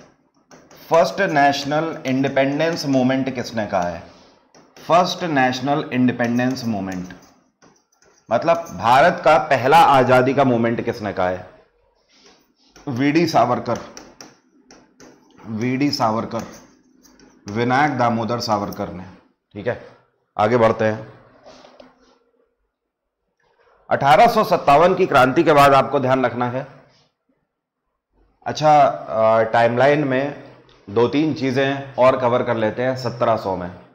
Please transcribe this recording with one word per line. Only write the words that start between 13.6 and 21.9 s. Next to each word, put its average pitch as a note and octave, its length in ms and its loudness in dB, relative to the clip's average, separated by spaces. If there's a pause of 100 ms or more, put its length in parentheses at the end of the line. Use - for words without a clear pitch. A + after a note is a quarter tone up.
वीडी B2 460 -4
सावरकर, A2+ 520 -4 (1040)
विनायक B2+ 480 -2
दामोदर A#2 420 -2
सावरकर G2+ 500 -6
ने। F2+ 140 -16 (520)
ठीक G2+ 120 -10
है, A#2 140 -8 (560)
आगे A2 200 2
बढ़ते A2 280 2
हैं। A2 280 -6 (2750)